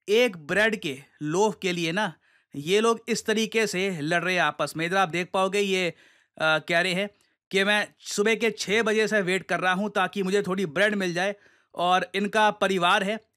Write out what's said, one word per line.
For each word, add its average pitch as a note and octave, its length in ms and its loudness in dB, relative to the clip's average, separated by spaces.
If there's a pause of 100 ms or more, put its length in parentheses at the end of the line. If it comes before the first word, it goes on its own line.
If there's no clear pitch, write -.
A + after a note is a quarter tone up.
एक A3 280 2
ब्रेड F#3 440 0
के C3+ 180 -6 (240)
लोफ F3+ 400 0
के F3+ 100 -2
लिए E3 200 -2
ना F#3+ 220 -2 (420)
ये E3+ 240 0
लोग A3+ 280 0
इस A3+ 180 -4
तरीके A3 400 0
से F#3 340 -4
लड़ E3 240 -2
रहे F#3 100 0
हैं F3 80 2
आपस D3 340 -2
में। D#3+ 100 -2
इधर F3 100 -2
आप F#3+ 120 2
देख F3 240 -4
पाओगे F#3+ 280 0
ये, F#3 300 0
अ, E3 40 -10 (460)
कह D#3 400 2
रहे F3+ 120 0
हैं G3+ 180 -4 (400)
कि G3 140 2
"मैं G#3 240 0 (120)
सुबह G#3 340 0
के A3 160 0
छः G3 320 -2
बजे A3 260 2
से G#3 120 0
वेट F#3 220 -2
कर F3 180 -4
रहा F#3 120 0
हूँ G3+ 180 -2
ताकि G3+ 320 -2
मुझे F#3+ 200 0
थोड़ी F#3+ 240 -2
ब्रेड G3 280 2
मिल F#3 200 -2
जाए।" F#3+ 200 -2 (400)
और F3+ 400 2
इनका G#3 360 2
परिवार G3 520 2
है, G#3+ 180 -4 (160)